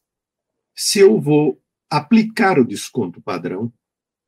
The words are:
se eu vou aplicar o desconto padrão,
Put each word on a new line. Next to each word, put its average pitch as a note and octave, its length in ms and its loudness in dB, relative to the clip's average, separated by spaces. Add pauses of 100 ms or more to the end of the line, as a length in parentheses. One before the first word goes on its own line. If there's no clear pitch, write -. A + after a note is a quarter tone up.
(720)
se - 260 -4
eu G3 200 6
vou D3 420 0 (280)
aplicar G3 680 0
o A#2+ 80 4
desconto G2 560 -10
padrão, F#2 520 -8 (540)